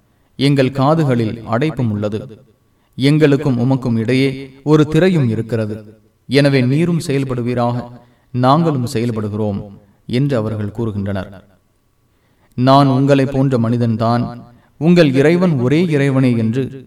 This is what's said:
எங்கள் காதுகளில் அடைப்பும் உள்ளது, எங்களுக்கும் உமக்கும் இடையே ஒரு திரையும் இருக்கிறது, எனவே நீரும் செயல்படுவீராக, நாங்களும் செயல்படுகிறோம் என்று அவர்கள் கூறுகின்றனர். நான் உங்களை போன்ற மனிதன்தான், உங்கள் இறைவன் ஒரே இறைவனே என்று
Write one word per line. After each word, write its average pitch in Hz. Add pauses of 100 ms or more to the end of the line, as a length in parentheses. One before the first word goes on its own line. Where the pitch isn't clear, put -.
(380)
எங்கள் 135
காதுகளில் 131 (100)
அடைப்பும் 123
உள்ளது, 104 (760)
எங்களுக்கும் 139
உமக்கும் 127
இடையே 131 (340)
ஒரு 151
திரையும் 156
இருக்கிறது, 110 (520)
எனவே 139
நீரும் 160
செயல்படுவீராக, 123 (460)
நாங்களும் 135
செயல்படுகிறோம் 107 (480)
என்று 139
அவர்கள் 107
கூறுகின்றனர். 98 (1300)
நான் 135
உங்களை 135
போன்ற 135
மனிதன்தான், 117 (560)
உங்கள் 165
இறைவன் 165
ஒரே 127
இறைவனே 139 (100)
என்று 113 (240)